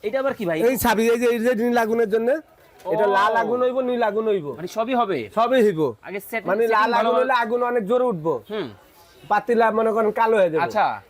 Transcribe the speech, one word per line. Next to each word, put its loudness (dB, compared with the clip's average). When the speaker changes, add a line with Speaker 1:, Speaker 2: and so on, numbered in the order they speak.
Speaker 1:
এটা -4
আবার -2
কি -6
ভাই? 0
Speaker 2:
এই 2
চাবি, 2
এই 2
যে, 2
এই 2
যে 0
নীল 0
আগুনের 0
জন্য, 0
এটা 2
Speaker 1:
ও। 2
Speaker 2:
লাল 2
আগুন 0
হইব, 0
নীল -2
আগুন -2
হইব। -2
Speaker 1:
মানে -10
সবই -4
হবে? -2
Speaker 2:
সবই 2
হইব। 0
Speaker 1:
আগে -12
সেট-, -8
Speaker 2:
মানে 0
Speaker 1:
সেটিং 2
Speaker 2:
লাল 2
Speaker 1:
ভালো 0
Speaker 2:
আগুন 2
Speaker 1:
হবে। 2
Speaker 2:
হইলে 0
আগুন 0
অনেক -2
জোরে 2
উঠবো। -2
Speaker 1:
হুম। -6
Speaker 2:
পাতিলা 2
মনে 0
করেন 0
কালো 2
হয়ে 4
যাবে। 0
Speaker 1:
আচ্ছা। -2